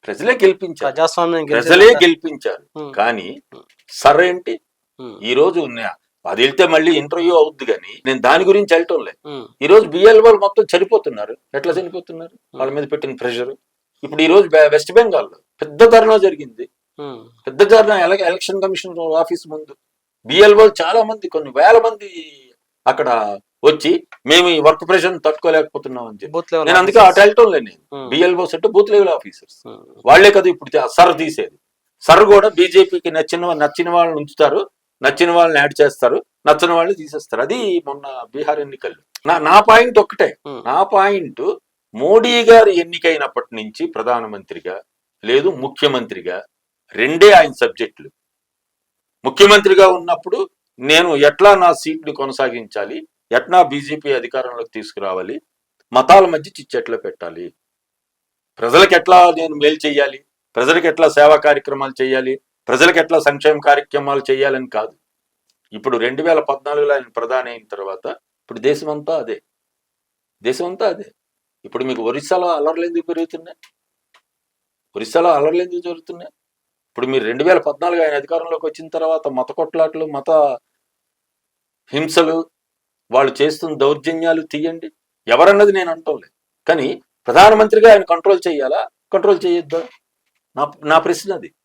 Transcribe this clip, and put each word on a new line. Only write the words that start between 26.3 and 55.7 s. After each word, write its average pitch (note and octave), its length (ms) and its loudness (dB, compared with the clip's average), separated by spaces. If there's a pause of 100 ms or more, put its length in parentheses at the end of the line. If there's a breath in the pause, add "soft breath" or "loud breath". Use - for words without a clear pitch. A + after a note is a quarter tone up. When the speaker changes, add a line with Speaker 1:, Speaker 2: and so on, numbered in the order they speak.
Speaker 2:
బూత్ E3+ 200 -8
లెవెల్ D#3+ 140 -4
Speaker 1:
నేను F3 120 2
అందుకే G3+ 200 2
అటు G#3 60 10
Speaker 2:
ఆఫీసర్స్. F#3 160 6
Speaker 1:
వెళ్ళటం G#3 320 6
లేదు C#3 120 -2
నేను. - 320 -20
Speaker 2:
ఉమ్. C3 140 -14
Speaker 1:
బిఎల్ఓస్ F3 440 -2
అంటే F3+ 140 -4
బూత్ G#3 220 2
లెవెల్ G3+ 180 2
ఆఫీసర్స్. - 580 -10
Speaker 2:
ఉమ్. - 400 -20
Speaker 1:
వాళ్ళే F#3 240 8
కదా F#3+ 180 2
ఇప్పుడు D#3 220 -6
తే-, D3+ 260 -2
సర్ F3 220 6
తీసేది. C#3+ 400 -8 (420)
సర్ F3+ 240 4
కూడా G3+ 240 6
బీజేపీకి F3+ 600 0
నచ్చిన, E3+ 420 -4
నచ్చిన D#3 380 -4
వాళ్ళని E3+ 260 0
ఉంచుతారు, D3 540 -2 (320)
నచ్చిన D3+ 280 0
వాళ్ళని E3+ 280 2
యాడ్ C#3+ 220 0
చేస్తారు, C3 440 0 (220)
నచ్చని D#3 260 2
వాళ్ళని F3 240 0
తీసేస్తారు. D3 460 -10
అది F#3+ 440 -4
మొన్న C#3 480 -14
బీహార్ D3 260 -6
ఎన్నికల్లో. C3+ 420 -14 (240)
నా, E3 120 0
నా D#3+ 220 2
పాయింట్ A3 380 2
ఒక్కటే. - 380 -2 (100)
Speaker 2:
ఉమ్. C3+ 200 -14
Speaker 1:
నా D3+ 160 -2
పాయింట్ G3 600 -2 (520)
మోడీ A3+ 500 2
గారు A3+ 240 8
ఎన్నికైనప్పటి E3 880 -4
నుంచి G#2+ 300 -10
ప్రధానమంత్రిగా G#2+ 960 -8 (420)
లేదు C3+ 240 0
ముఖ్యమంత్రిగా B2 920 -6 (500)
రెండే D#3+ 400 4
ఆయన D#3 200 4
సబ్జెక్టులు. - 580 -8 (1120)
ముఖ్యమంత్రిగా G3 640 4
ఉన్నప్పుడు F3+ 600 -4 (280)
నేను D#3+ 380 0
ఎట్లా D3 380 4
నా F3 180 2
సీట్ని D#3+ 400 -8
కొనసాగించాలి, A#2+ 960 -8 (240)
ఎట్లా E3+ 300 2
బీజేపీ C#3+ 500 -6
అధికారంలోకి B2 600 -8
తీసుకురావాలి, G2 680 -10 (520)